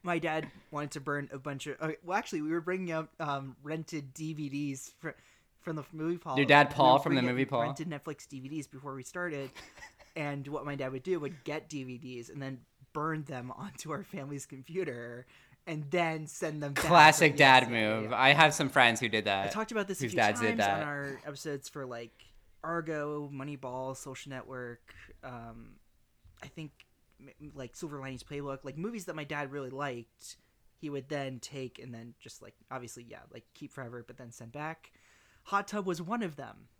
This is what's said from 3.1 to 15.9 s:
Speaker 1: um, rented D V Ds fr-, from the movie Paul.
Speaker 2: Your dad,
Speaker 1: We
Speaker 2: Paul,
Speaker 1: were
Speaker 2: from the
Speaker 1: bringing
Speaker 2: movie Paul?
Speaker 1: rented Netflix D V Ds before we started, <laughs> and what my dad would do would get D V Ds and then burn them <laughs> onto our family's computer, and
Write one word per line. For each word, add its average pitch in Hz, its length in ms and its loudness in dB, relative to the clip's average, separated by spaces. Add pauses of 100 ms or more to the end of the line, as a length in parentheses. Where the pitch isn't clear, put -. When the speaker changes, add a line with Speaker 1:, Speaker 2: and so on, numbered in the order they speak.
Speaker 1:
um, 139 420 -4
rented 151 500 -6
D 156 220 -8
V 147 160 -6
Ds 143 500 -6
fr-, 165 80 -8 (540)
from 160 140 -6
the 143 80 -6 (100)
movie 165 240 -2
Paul. 143 180 -6
Speaker 2:
Your 139 80 4
dad, 143 240 10
Speaker 1:
We - 60 -8
Speaker 2:
Paul, 131 240 10
Speaker 1:
were - 40 4
Speaker 2:
from 143 120 2
the 127 80 4
Speaker 1:
bringing 123 120 2
Speaker 2:
movie 127 120 2
Paul? 127 160 0
Speaker 1:
rented 135 260 -4
Netflix 147 400 -10
D 135 120 -12
V 131 100 -14
Ds 151 160 -8
before 135 280 -12
we 131 80 -10
started, 151 460 -6 (340)
<laughs> - 340 -18
and 143 320 -4
what 143 180 -6
my 143 80 -4
dad 131 180 -4
would 135 120 -8
do 180 160 0
would 143 240 -8
get 151 260 -8
D 139 140 -6
V 127 120 -10
Ds 120 320 -12
and 143 140 -10
then 135 160 -8 (340)
burn 156 320 -2
them 127 260 -8
<laughs> - 60 -10
onto - 360 -10
our 185 100 -4
family's 143 420 -8
computer, 131 800 -6 (420)
and 151 240 -6